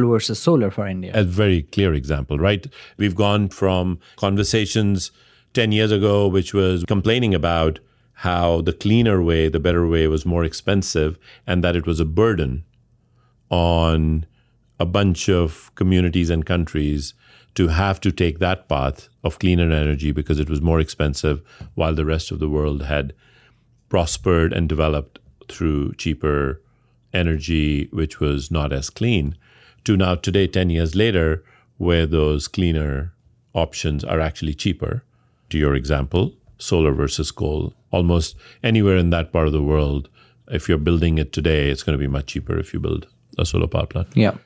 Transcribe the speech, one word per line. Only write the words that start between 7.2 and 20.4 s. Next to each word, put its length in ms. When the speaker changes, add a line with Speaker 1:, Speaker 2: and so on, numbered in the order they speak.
Speaker 2:
about 460
how 480
the 140
cleaner 480
way, 260
the 100
better 280
way 200
was 200
more 180
expensive 760
and 180
that 120
it 100
was 140
a 40
burden 600
on 760
a 60
bunch 460
of 440
communities 560
and 140
countries 720
to 140
have 320
to 120
take 260
that 300
path 400
of 140
cleaner 340
energy 400
because 260
it 120